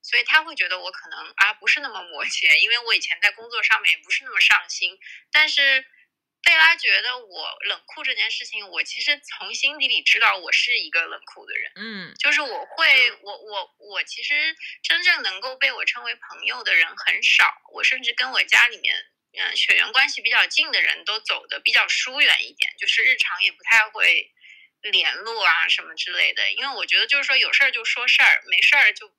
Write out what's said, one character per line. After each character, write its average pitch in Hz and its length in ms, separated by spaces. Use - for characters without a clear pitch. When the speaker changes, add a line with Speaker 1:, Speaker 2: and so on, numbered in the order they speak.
Speaker 1:
所 - 180
以 233 40
他 311 180
会 226 120
觉 180 140
得 185 100
我 180 120
可 - 180
能， 160 280
啊， 208 180
不 - 120
是 - 140
那 277 80
么 196 140
摩 170 240
羯， - 340
因 233 100
为 233 80
我 226 160
以 190 60
前 - 200
在 208 100
工 233 200
作 226 120
上 - 180
面 170 120
也 156 120
不 - 60
是 262 140
那 269 60
么 202 100
上 185 280
心。 185 300
但 302 180
是 277 380
贝 339 140
拉 466 200
觉 202 260
得 254 160
我 180 440
冷 202 240
酷 311 180
这 262 100
件 214 160
事 220 140
情， 208 240
我 165 160
其 - 160
实 294 180
从 - 340
心 294 260
底 269 100
里 208 140
知 214 180
道 208 160
我 175 160
是 240 260
一 160 120
个 165 160
冷 160 180
酷 - 200
的 - 120
人。 - 180
Speaker 2:
嗯。 202 400
Speaker 1:
就 - 160
是 302 100
我 - 260
会， 269 440
Speaker 2:
嗯。 202 120
Speaker 1:
我， 202 160
我， - 400
我 202 260
其 240 180
实 302 340
真 330 200
正 339 200
能 196 180
够 262 160
被 262 160
我 - 120
称 240 200
为 240 100
朋 - 300
友 - 180
的 196 120
人 165 220
很 - 260
少， - 400
我 208 100
甚 262 200
至 233 100
跟 262 180
我 226 140
家 220 240
里 220 100
面， - 160
嗯， 175 240
血 - 180
缘 185 160
关 269 180
系 247 140
比 233 80
较 220 160
近 302 240
的 202 100
人 160 240
都 214 140
走 - 300
得 - 100
比 - 140
较 220 160
疏 262 320
远 208 260
一 - 60
点， - 260
就 202 80
是 226 160
日 - 140
常 175 260
也 185 80
不 - 140
太 220 240
会 175 440
联 170 340
络 214 280
啊 165 240
什 175 140
么 165 140
之 175 160
类 170 200
的。 208 200
因 208 100
为 277 140
我 180 100
觉 180 100
得 214 120
就 285 100
是 277 60
说 277 120
有 220 160
事 277 120
儿 262 80
就 226 120
说 247 220
事 262 160
儿， - 240
没 175 160
事 - 140
儿 220 180
就 - 240